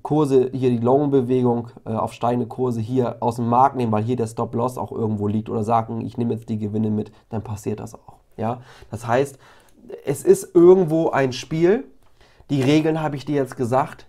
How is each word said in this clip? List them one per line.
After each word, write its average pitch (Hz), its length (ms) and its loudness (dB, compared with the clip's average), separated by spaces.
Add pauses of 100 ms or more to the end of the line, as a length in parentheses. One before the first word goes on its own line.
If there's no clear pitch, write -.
Kurse, 135 500 2
hier 127 180 0
die 120 80 0
Long-Bewegung, 123 920 2 (160)
äh, 110 60 -12
auf 110 220 -4
steigende 120 340 -2
Kurse 120 340 -4
hier 113 400 -2
aus 117 160 -2
dem 117 120 -2
Markt 131 280 2
nehmen, 120 160 -2
weil 107 100 0
hier 123 140 -2
der 117 100 -4
Stop-Loss 120 520 -6
auch 104 140 -8
irgendwo 107 340 -4
liegt 107 220 -4
oder 113 160 -4
sagen, 113 380 -2
"Ich 107 140 -10
nehme 117 180 -2
jetzt 110 140 -12
die 110 100 -4
Gewinne 107 320 -2
mit", 107 200 -4 (200)
dann 107 120 -6
passiert 107 380 -8
das 110 140 -14
auch. - 240 -20 (180)
Ja? 120 240 -6 (300)
Das - 160 -12
heißt, 131 320 0 (680)
es - 200 -4
ist - 300 4
irgendwo 170 560 6
ein 131 220 0
Spiel, 170 520 0 (680)
die 139 120 0
Regeln 156 400 2
habe 147 140 -4
ich 127 80 -10
dir 151 120 -2
jetzt 135 200 -4
gesagt, 131 520 -2